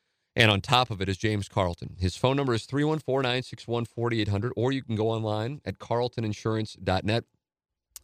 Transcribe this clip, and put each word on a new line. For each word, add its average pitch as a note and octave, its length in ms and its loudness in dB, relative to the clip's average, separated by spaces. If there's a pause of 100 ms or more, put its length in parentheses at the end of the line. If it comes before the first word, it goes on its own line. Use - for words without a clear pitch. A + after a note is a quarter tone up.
(340)
and A2+ 160 8
on G2 100 4
top B2 300 2
of F#2+ 100 -6
it F#2 80 0
as F#2+ 80 -2
James G#2 320 -2
Carlton. - 480 -2
His F2+ 200 -2
phone C3 200 2
number C#3 180 2
is A2 120 -2
three C#3+ 160 -2
one D#3 160 0
four, C3+ 240 0
nine B2 220 0
six - 240 -14
one, A#2 160 -2
forty-eight A#2 420 -2
hundred, G2+ 300 -2
or B2 160 0
you C3+ 100 -4
can A2 140 -4
go A2 140 2
online A2 540 -4
at G2+ 140 -6
carlton A#2+ 460 -2
insurance A2 580 -4
dot F#2 220 2
net. A2+ 180 2 (800)